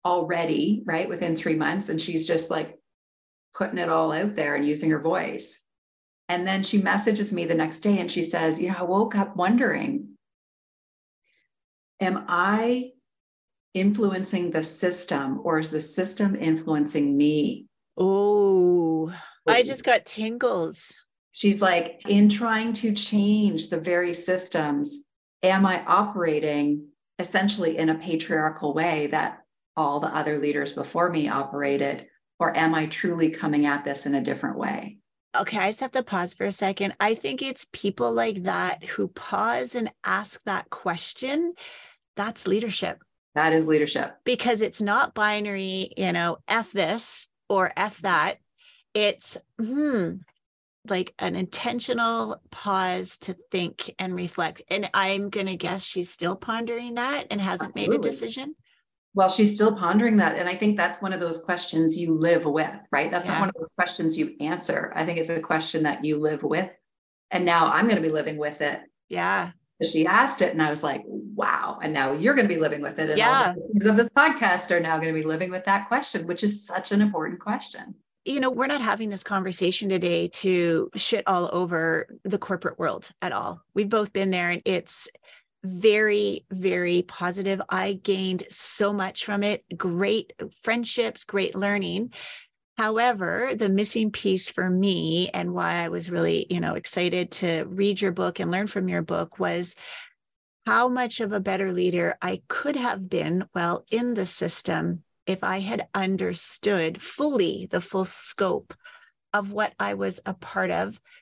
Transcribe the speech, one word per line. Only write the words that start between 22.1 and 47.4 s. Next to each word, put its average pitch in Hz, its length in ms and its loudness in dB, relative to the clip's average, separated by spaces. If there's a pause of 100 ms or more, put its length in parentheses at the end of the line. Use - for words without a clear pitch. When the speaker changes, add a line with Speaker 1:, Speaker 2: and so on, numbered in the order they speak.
Speaker 1:
trying 226 460 2
to 220 200 0
change 208 760 2
the 165 120 -2
very 175 340 0
systems, 151 920 -2 (380)
am 190 240 6
I 185 180 0
operating 151 1040 2 (300)
essentially 185 580 0
in 160 140 2
a 160 80 0
patriarchal 156 720 -2
way 156 360 0
that 151 320 -2 (360)
all 147 240 0
the - 140 -2
other 151 240 0
leaders 143 340 -2
before 170 380 0
me 156 180 0
operated, 139 800 -2 (320)
or - 180 0
am 160 180 4
I 156 120 0
truly 165 440 0
coming 147 360 2
at 143 180 0
this 139 220 -6
in 143 80 2
a 139 80 0
different - 340 -4
way?" - 420 -6 (380)
Speaker 2:
Okay, 202 220 0
I 190 120 2
just 220 100 -6
have 262 100 -4
to 254 140 0
pause 180 280 -4
for - 120 -4
a 202 80 0
second. 196 480 -2
I 220 160 4
think 269 260 -6
it's 269 300 -6
people 226 400 -2
like 226 320 0
that 180 400 -2
who 196 240 -4
pause 240 640 -2
and 233 160 -2 (140)
ask 196 400 -4
that 190 260 -6
question. 277 840 -4 (600)
That's 214 320 -4
leadership. 190 560 -2 (320)
Speaker 1:
That 156 180 4
is 160 140 4
leadership. 151 560 2
Speaker 2:
Because 233 400 0
it's - 180 -2
not 208 320 0
binary, 202 840 -2
you 185 160 0
know, 170 340 0
F 226 240 0
this 196 560 -2 (220)